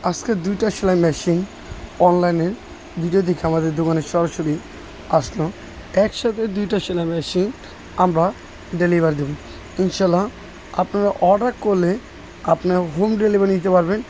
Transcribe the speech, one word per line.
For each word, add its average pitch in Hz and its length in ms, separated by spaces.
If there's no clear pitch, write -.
আজকে 180 220
দুইটা 202 320
সেলাই 185 280
মেশিন 165 340
অনলাইনে 175 420
ভিডিও 175 260
দেখে 170 220
আমাদের 160 300
দোকানে 160 220
সরাসরি 165 420
আসলো। 151 260
একসাথে 220 380
দুইটা 208 300
সেলাই 170 260
মেশিন 175 340
আমরা 170 200
ডেলিভারি 170 380
দেব। 143 120
ইনশাল্লাহ, 185 420
আপনারা 202 280
অর্ডার 214 220
করলে 185 240
আপনারা 180 280
হোম 196 160
ডেলিভারি 202 340
নিতে 185 200
পারবেন। 180 340